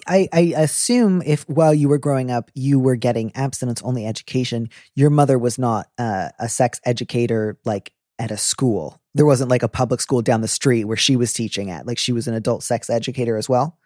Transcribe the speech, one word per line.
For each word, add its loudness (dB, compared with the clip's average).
I, 2
I 4
assume 2
if 0
while 4
you 2
were 4
growing -2
up, -4
you 2
were 4
getting -2
abstinence-only -4
education, -4
your 4
mother 4
was -2
not, -2
uh, -2
a -6
sex -2
educator, -2
like, -6
at -4
a -6
school. -2
There 6
wasn't, 2
like, 2
a -2
public -2
school -2
down 2
the -4
street 0
where -4
she 2
was 0
teaching -6
at. -10
Like, -6
she -4
was -2
an -2
adult -2
sex -4
educator -2
as -4
well? 0